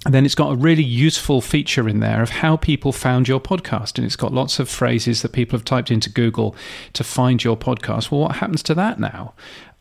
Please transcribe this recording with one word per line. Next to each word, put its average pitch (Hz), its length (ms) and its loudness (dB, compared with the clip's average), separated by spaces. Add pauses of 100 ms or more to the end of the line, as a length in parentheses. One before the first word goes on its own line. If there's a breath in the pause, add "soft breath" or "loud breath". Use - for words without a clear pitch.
then 135 160 6
it's 143 120 2
got 147 160 2
a 135 40 -2
really 156 280 4
useful 131 580 2
feature 135 480 0
in 107 100 2
there 110 220 0
of 117 80 0
how 160 280 2
people 139 340 0
found 127 360 2
your 131 120 2
podcast. - 580 -4
And 120 80 -2
it's - 100 -4
got 117 160 -2
lots 127 280 -2
of 131 100 -2
phrases 120 540 0
that 117 80 -4
people 123 260 -2
have 110 80 -8
typed 123 240 -2
into 110 220 0
Google 110 440 0 (380 loud breath)
to - 100 -4
find 127 400 2
your 117 140 0
podcast. 113 540 -4
Well, 143 100 2
what 151 140 -2
happens 160 280 -4
to 156 120 0
that 202 240 0
now? 110 340 -6 (480 loud breath)